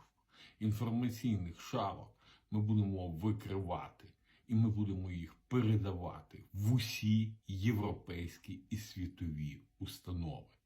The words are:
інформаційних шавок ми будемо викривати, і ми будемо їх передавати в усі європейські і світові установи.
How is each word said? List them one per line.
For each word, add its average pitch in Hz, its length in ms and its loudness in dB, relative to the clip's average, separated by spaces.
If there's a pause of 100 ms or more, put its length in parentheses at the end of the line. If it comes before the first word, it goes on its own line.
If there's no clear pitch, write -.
(580)
інформаційних 110 1000 0
шавок 98 560 -4 (340)
ми 107 100 2
будемо 101 480 4
викривати, 95 1000 -4 (400)
і 117 60 0
ми 110 160 6
будемо 95 400 -2
їх 85 240 -6
передавати 95 1160 0
в 101 200 2
усі 110 640 2 (120)
європейські 95 1200 -2
і 110 60 -2
світові 80 880 -6 (160)
установи. 87 680 -6 (200)